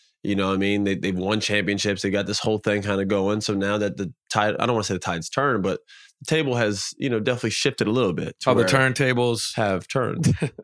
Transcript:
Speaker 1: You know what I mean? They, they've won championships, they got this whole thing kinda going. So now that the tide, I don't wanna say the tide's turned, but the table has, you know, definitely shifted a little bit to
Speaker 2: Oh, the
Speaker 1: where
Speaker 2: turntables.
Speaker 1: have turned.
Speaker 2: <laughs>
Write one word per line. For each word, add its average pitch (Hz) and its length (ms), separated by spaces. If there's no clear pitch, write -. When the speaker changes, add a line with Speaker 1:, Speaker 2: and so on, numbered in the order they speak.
Speaker 1:
You 101 120
know 98 120
what 95 60
I 95 40
mean? 101 260
They, 98 120
they've 95 200
won 98 240
championships, 101 640
they 101 80
got 98 160
this 101 140
whole 107 180
thing 104 240
kinda 98 220
going. 101 360
So 107 140
now 101 240
that 104 180
the 98 160
tide, 104 280
I 78 80
don't 85 80
wanna 107 100
say 101 100
the 90 60
tide's 85 300
turned, 135 320
but 92 180
the 135 60
table 156 300
has, 107 420
you 135 100
know, 113 120
definitely 120 300
shifted - 360
a 104 60
little 117 200
bit 87 280
to 131 100
Speaker 2:
Oh, 123 40
the 117 40
Speaker 1:
where 113 100
Speaker 2:
turntables. 127 880
Speaker 1:
have 98 340
turned. 127 520
Speaker 2:
<laughs> 139 120